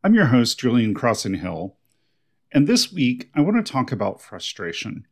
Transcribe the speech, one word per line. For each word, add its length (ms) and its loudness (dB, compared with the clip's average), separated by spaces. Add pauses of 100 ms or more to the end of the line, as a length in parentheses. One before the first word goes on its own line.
I'm 100 6
your 140 6
host, 320 2
Julian 340 2
Crossan 400 -2
Hill, 440 -8 (720)
and 160 4
this 260 0
week 400 -2
I 80 0
want 160 2
to 140 -2
talk 200 -2
about 300 -4
frustration. 920 -12